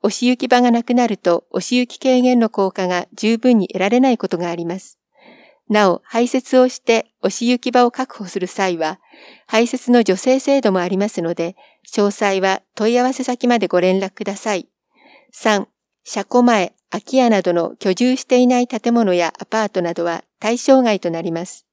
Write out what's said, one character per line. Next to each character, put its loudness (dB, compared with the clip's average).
押 -2
し -2
行 2
き -4
場 4
が 4
な 2
く -2
な 2
る -2
と、 0
押 -4
し -2
行 0
き -18
軽 2
減 4
の 0
効 -2
果 -4
が -2
十 0
分 4
に 0
得 -8
ら 0
れ 2
な 4
い 0
こ -4
と -4
が -4
あ -6
り -8
ま -6
す。 -20
な 4
お、 0
排 -2
雪 0
を 6
し -10
て 0
押 -2
し -4
行 2
き -4
場 4
を 0
確 -10
保 -12
す -8
る -6
際 -4
は、 -4
排 0
雪 -4
の 6
助 2
成 0
制 0
度 0
も 0
あ -2
り -4
ま -2
す -6
の -4
で、 -6
詳 0
細 -2
は -2
問 -2
い 2
合 2
わ 0
せ -6
先 -4
ま 2
で -2
ご 0
連 2
絡 -6
く -14
だ -8
さ -6
い。 -8
三、 -2
車 -8
庫 2
前、 2
空 -6
き -4
家 4
な 2
ど 0
の -2
居 -2
住 0
し -8
て 2
い 4
な 2
い 0
建 -4
物 2
や 0
ア -14
パ -2
ー -4
ト -4
な -4
ど -6
は -6
対 -2
象 4
外 0
と -4
な -6
り -6
ま -6
す。 -18